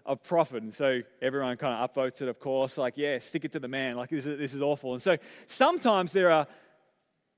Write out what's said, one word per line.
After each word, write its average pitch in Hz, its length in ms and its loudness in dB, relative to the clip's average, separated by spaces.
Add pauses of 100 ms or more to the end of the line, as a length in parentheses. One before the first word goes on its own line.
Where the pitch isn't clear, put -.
of 135 180 -4
profit." 151 400 0
And 110 100 -10
so 131 280 2 (200)
everyone 131 360 -2
kind 135 160 -2
of 117 200 -4
upvotes 131 280 -2
it, 135 60 -4
of 120 120 -6
course, 131 380 -2
like, 127 200 -2
"Yeah, 143 220 -2
stick 151 260 -6
it 147 80 -10
to 160 60 -6
the 131 100 -6
man. 131 260 -4
Like, 123 140 -8
this 143 160 -4
is, 147 120 -4
this 139 160 -6
is 139 80 -8
awful." 139 320 0
And 127 80 -8
so 185 160 2 (280)
sometimes 247 680 2
there 185 200 6
are 156 160 4 (920)